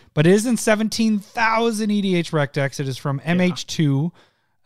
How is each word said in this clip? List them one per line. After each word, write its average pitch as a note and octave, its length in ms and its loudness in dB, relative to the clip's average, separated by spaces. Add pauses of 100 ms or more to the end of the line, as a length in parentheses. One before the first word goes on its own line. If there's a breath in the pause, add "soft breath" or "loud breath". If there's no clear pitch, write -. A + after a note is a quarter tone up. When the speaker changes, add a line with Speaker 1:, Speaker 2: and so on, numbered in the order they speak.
(140 soft breath)
Speaker 1:
but D#3 120 2
it F3+ 60 6
is G#3 140 4
in A#3+ 100 0
seventeen A3 640 0
thousand A3+ 720 -2
E G#3 100 0
D F#3+ 160 0
H E3+ 160 -2
rec D3 220 -2
decks. C#3 260 -4
It C3+ 80 -4
is B2+ 80 -6
from C#3 260 -4
Speaker 2:
Yeah. D#3 100 -4
Speaker 1:
M F3+ 100 2
H F3+ 240 -2
two. D3 440 0 (560 soft breath)